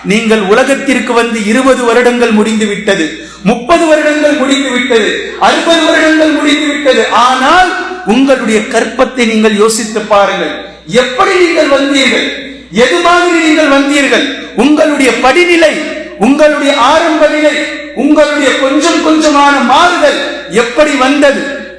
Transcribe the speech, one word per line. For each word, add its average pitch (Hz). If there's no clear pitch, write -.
நீங்கள் 220
உலகத்திற்கு 247
வந்து 233
இருபது 254
வருடங்கள் 240
முடிந்து 214
விட்டது, 196
முப்பது 277
வருடங்கள் 302
முடிந்து 269
விட்டது, 233
அறுபது 320
வருடங்கள் 311
முடிந்து 294
விட்டது. 262
ஆனால் 254
உங்களுடைய 240
கற்பத்தை 247
நீங்கள் 220
யோசித்து 220
பாருங்கள். 190
எப்படி 381
நீங்கள் 320
வந்தீர்கள்? 269
எது 262
மாதிரி 349
நீங்கள் 311
வந்தீர்கள்? 277
உங்களுடைய 294
படிநிலை, 330
உங்களுடைய 285
ஆரம்ப 311
நிலை, 302
உங்களுடைய 294
கொஞ்சம் 302
கொஞ்சமான 302
மாறுதல் 302
எப்படி 240
வந்தது? 277